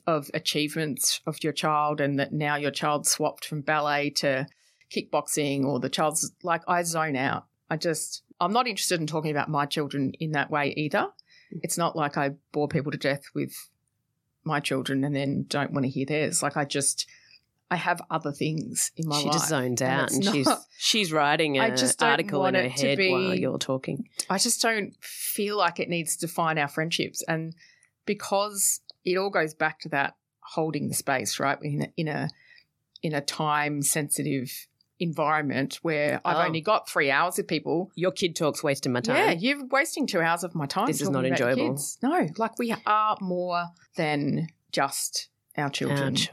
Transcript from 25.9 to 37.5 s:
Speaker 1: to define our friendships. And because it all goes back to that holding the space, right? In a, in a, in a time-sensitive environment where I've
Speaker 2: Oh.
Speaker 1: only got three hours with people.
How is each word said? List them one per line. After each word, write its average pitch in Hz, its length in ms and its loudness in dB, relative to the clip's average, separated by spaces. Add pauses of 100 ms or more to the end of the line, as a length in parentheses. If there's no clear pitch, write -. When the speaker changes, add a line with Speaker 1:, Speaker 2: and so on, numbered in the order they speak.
Speaker 1:
to - 100 -4
define 165 320 0
our 143 100 2
friendships. 160 600 -2
And 160 260 -2 (520)
because 202 720 0 (240)
it 180 120 2
all 196 140 0
goes 160 240 0
back 156 260 -2
to - 100 -12
that 139 260 0 (240)
holding 151 480 -2
the 135 60 -4
space, - 440 -2
right? 139 240 0
In 147 200 -2
a, 143 140 -6
in 160 120 -2
a, 147 200 -2 (760)
in 156 120 -2
a 143 60 2
time-sensitive 147 1500 0 (320)
environment 151 840 0
where 147 420 0
I've 170 120 2
Speaker 2:
Oh. 165 60 2
Speaker 1:
only 160 180 0
got 208 280 0
three 151 220 2
hours 160 280 2
with 196 100 -4
people. 160 460 0